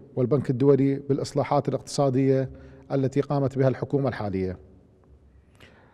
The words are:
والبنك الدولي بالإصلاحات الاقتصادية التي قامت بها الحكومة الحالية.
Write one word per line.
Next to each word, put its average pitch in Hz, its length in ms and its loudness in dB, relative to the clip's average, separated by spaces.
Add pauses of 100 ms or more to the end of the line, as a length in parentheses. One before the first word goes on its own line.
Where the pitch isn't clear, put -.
(160)
والبنك 127 340 0
الدولي 139 440 4
بالإصلاحات 139 760 -2
الاقتصادية 135 840 0 (420)
التي 139 280 0
قامت 139 380 -2
بها 135 100 4
الحكومة 135 400 0
الحالية. 95 500 -4 (1400)